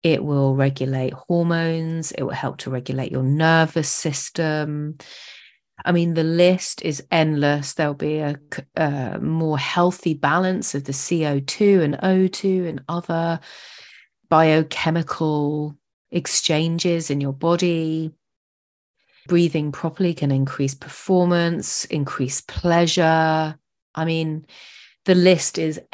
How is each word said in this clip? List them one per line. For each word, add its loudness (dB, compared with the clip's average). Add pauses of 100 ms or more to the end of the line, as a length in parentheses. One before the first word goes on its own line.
It 2
will 2
regulate 0
hormones. -2
It -6
will -4
help -6
to -10
regulate -6
your -4
nervous 2
system. -4 (840)
I 0
mean, 2
the 0
list 2
is -4
endless. 2
There'll -2
be -2
a -4 (140)
c-, -10 (120)
a -2
more -2
healthy 0
balance 0
of -4
the -8
C -2
O 0
two 4
and 0
O 4
two -2
and -8
other -2 (920)
biochemical 2 (340)
exchanges 0
in 0
your -2
body. 0 (1160)
Breathing 2
properly -2
can -2
increase 0
performance, 0
increase -4
pleasure. 2 (380)
I -4
mean, -4 (600)
the 6
list 4
is -2 (140)